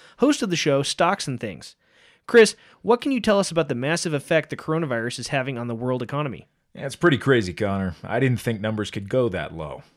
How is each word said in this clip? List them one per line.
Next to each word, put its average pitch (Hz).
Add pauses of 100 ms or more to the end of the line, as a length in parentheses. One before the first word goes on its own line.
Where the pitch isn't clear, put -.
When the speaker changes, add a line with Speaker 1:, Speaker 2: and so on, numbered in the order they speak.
(200)
Speaker 1:
host 285
of 202
the 170
show 143
Stocks -
and 127
Things. - (520)
Chris, 220 (280)
what 233
can 285
you 254
tell 202
us 190
about 160
the 143
massive 151
effect 151
the 151
coronavirus 131
is 120
having 131
on 120
the 117
world 123
economy? 139 (300)
Speaker 2:
Yeah, 113
it's 135
pretty 165
crazy, 117
Connor. 98
I 113
didn't 127
think 113
numbers 107
could 101
go 127
that 85
low. 71 (160)